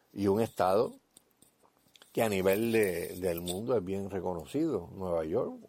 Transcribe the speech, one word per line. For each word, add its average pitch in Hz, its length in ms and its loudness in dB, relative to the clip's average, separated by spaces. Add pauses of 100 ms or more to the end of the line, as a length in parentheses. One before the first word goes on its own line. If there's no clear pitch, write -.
(120)
y 101 140 -2
un 101 160 4
estado 104 500 2 (1200)
que 123 100 0
a 113 60 2
nivel 101 440 2
de, 92 440 2
del 87 240 -2
mundo 95 340 -4
es 104 80 2
bien 95 280 -6
reconocido, 92 840 -4
Nueva 90 300 -2
York, 127 300 -2 (140)